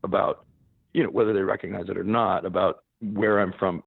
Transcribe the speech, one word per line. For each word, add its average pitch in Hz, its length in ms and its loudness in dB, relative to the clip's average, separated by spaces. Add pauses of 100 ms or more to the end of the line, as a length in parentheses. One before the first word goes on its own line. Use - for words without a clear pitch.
about, - 420 -2 (480)
you 165 100 2
know, 113 60 0
whether 110 240 2
they 98 80 2
recognize 98 460 -4
it 92 100 -6
or 92 60 -4
not, 101 420 0
about 92 380 0 (160)
where 104 400 0
I'm 92 200 0
from 92 280 -2